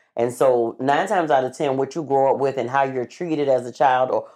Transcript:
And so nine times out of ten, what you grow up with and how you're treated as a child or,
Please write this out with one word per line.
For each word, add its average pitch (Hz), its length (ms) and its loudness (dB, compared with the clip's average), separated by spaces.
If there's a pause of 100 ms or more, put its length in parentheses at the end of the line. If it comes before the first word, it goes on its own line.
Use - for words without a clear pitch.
(160)
And 120 180 0
so 123 460 2
nine 143 280 0
times 180 240 0
out 131 120 4
of 123 140 -6
ten, 139 200 0
what 135 180 -4
you 165 80 -6
grow 135 300 2
up 117 60 -2
with 135 180 -2
and 117 120 -4
how 139 140 2
you're 131 220 -4
treated 147 440 -4
as 123 160 2
a 120 60 -10
child 127 400 2
or, - 240 -4